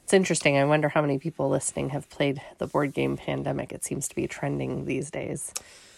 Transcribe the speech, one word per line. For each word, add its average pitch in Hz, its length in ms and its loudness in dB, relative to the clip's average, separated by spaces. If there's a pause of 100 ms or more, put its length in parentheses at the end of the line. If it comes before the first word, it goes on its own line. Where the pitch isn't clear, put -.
it's - 100 -2
interesting. 165 440 6
I 139 80 6
wonder 151 240 4
how 156 140 2
many 139 160 2
people 147 300 -2
listening 139 420 -2
have 135 200 -6
played 143 300 0 (180)
the - 80 -4
board 143 280 0
game 135 220 0
Pandemic. 139 540 -4
It - 140 -10
seems - 240 -6
to - 80 -18
be 135 100 -2
trending 139 600 -4
these 135 260 -4
days. - 400 -8 (460)